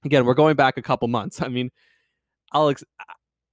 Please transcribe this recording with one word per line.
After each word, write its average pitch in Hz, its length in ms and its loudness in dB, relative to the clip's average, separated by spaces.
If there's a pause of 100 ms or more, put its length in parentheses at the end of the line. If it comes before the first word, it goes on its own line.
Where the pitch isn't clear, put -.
Again, 135 200 2
we're 127 100 2
going 151 220 4
back 135 200 2
a 123 60 -10
couple 123 260 -2
months. 117 340 -6
I 135 60 -4
mean, 123 220 -6 (840)
Alex, 147 320 0 (680)